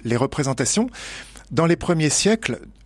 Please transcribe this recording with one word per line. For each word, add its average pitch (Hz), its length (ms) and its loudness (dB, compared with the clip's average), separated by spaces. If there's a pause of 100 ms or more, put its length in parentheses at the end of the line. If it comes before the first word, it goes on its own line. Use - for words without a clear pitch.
les 117 140 0
représentations. 135 720 0 (600)
Dans 156 160 2
les 170 120 4
premiers 160 320 2
siècles, 196 500 0 (260)